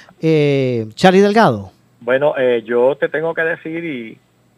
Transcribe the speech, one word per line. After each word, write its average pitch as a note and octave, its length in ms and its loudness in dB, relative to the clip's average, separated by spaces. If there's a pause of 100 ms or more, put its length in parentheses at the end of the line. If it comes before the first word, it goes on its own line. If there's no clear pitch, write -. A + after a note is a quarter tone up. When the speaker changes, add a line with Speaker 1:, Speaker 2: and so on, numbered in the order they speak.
(200)
Speaker 1:
eh, C#3 720 0
Charlie F#3 260 4
Delgado? G3 500 2 (300)
Speaker 2:
Bueno, C3+ 360 0
eh, B2 280 0
yo A#2+ 320 0
te E3 120 -4
tengo D#3+ 260 -6
que E3+ 80 -4
decir E3 420 -8
y, B2+ 340 -12 (400)